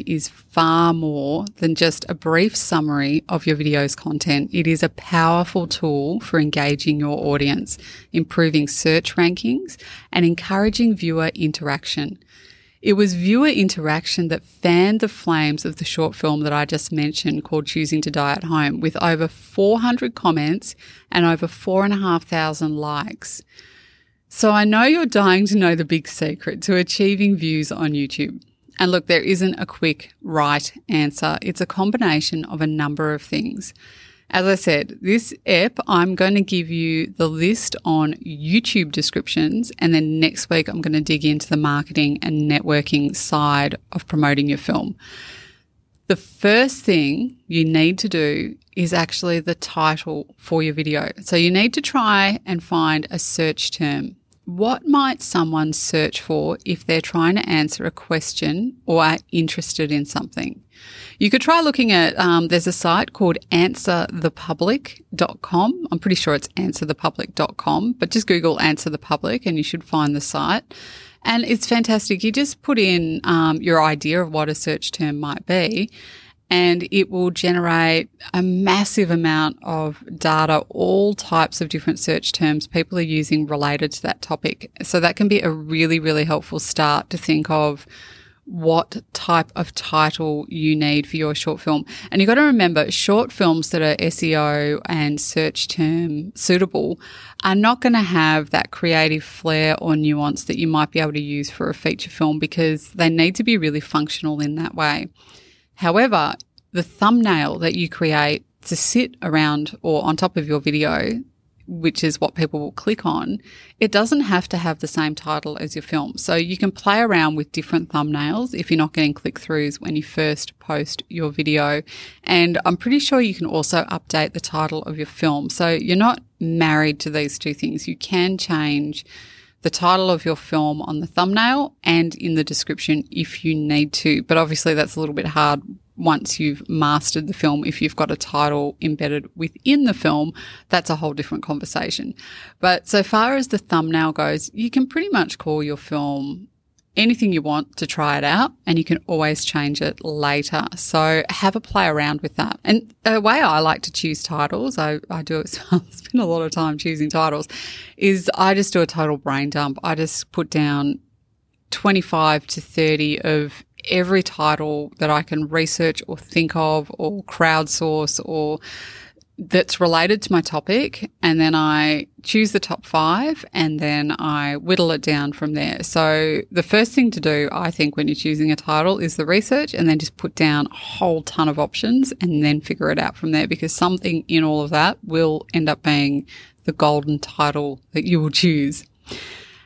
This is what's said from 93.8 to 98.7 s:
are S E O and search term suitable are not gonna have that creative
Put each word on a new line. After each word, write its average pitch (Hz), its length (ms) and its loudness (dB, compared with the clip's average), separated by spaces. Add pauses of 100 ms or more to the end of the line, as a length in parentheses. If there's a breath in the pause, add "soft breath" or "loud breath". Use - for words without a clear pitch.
are 151 160 4
S 165 240 -2
E 160 140 2
O 147 500 0
and 147 360 0
search - 480 -2
term 165 640 -2
suitable 175 640 0 (460 loud breath)
are 190 100 2
not 226 240 4
gonna 233 220 4
have 156 480 2
that - 200 0
creative 160 540 0